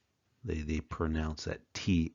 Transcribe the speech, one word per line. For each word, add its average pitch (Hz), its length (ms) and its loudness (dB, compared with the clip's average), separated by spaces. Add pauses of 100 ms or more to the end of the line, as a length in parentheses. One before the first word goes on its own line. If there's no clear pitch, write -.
(440)
They, 82 180 -2
they 78 180 -2
pronounce 78 640 -2
that - 160 -4 (140)
T 82 400 2